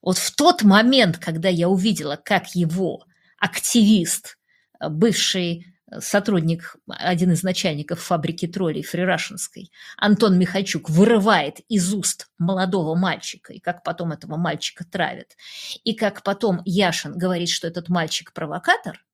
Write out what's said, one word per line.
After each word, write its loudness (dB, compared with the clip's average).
Вот 0
в -4
тот 4
момент, 6
когда -4
я 2
увидела, 0
как -2
его -2
активист, 2
э, -6
бывший, 0
э, -14
сотрудник, 0
один 0
из 2
начальников -4
фабрики -2
троллей -4
фрирашенской, -6
Антон 4
Михальчук, -2
вырывает 4
из 0
уст -4
молодого 0
мальчика, -4
и -18
как -6
потом -6
этого -10
мальчика -6
травят, -8
и -2
как -2
потом 0
Яшин 0
говорит, -2
что -4
этот -10
мальчик -4
провокатор -4